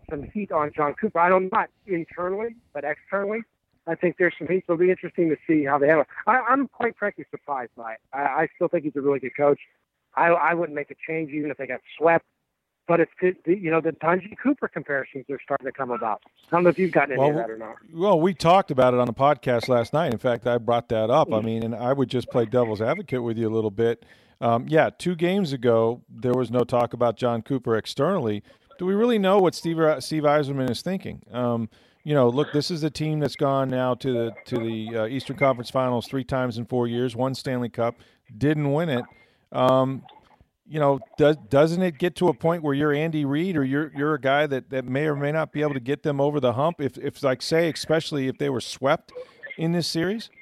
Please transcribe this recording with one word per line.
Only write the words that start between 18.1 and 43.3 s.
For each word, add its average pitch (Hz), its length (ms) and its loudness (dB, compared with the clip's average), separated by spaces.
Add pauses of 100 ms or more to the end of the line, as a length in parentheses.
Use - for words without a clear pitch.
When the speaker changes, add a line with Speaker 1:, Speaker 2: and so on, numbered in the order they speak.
Speaker 2:
we 185 140 2
talked 175 380 4
about 127 220 4
it 123 60 4
on 123 80 2
the 117 60 -4
podcast 135 560 2
last 120 240 2
night. 151 180 0
In 110 80 -2
fact, 120 260 -2
I 123 120 2
brought 117 320 0
that 110 200 0
up. 143 220 4
I 113 80 0
Speaker 1:
Mm. 107 60 -2
Speaker 2:
mean, 113 180 -2
and 113 120 -4
I 123 180 -2
would 135 160 0
just 123 200 -4
play 120 160 2
devil's 110 360 0
advocate 131 420 -2
with 117 140 -4
you 113 100 -2
a 107 80 -2
little 107 160 0
bit. 117 320 0 (380)
Um, 120 260 0
yeah, 147 220 4
two 175 260 -4
games 170 380 0
ago, 117 560 2
there 120 240 -4
was 123 180 -2
no 120 140 0
talk 120 280 0
about 117 220 0
John 117 260 -2
Cooper 123 360 -2
externally. 135 680 -2 (340)
Do 175 80 -6
we 190 100 0
really 233 220 2
know 196 220 4
what 175 160 4
Steve, 165 220 -4 (220)
Steve 151 240 -4
Yzerman 139 460 2
is 113 120 -4
thinking? 175 400 -6 (100)
Um, 117 380 -2 (340)
you 151 100 -2
know, 131 140 6
look, 135 240 0
this 147 180 0
is 160 140 -4
a 156 60 -2
team 156 320 -2
that's 139 160 -2
gone 139 320 0
now 127 260 -2
to 127 160 -4
the, 117 240 -2 (120)
to 123 100 -4
the, 113 400 -4
uh, 110 100 0
Eastern 127 300 -6
Conference 127 320 0
Finals 127 360 -2
three 135 200 -6
times 127 320 -4
in 117 80 -6
four 123 200 0
years, 120 300 -2
won 131 180 -2
Stanley 123 360 -6
Cup, 117 260 -2 (420)
didn't 143 360 0
win 165 160 -2
it. 123 160 -2 (480)
Um, 131 500 2 (600)
you 151 140 -8
know, 139 200 2 (180)
does, 151 180 6 (140)
doesn't 160 320 4
it 175 160 -2
get 175 180 -2
to 180 140 2
a 151 40 2
point 165 300 -2
where 143 100 0
you're 147 200 2
Andy 151 320 0
Reid 156 320 -2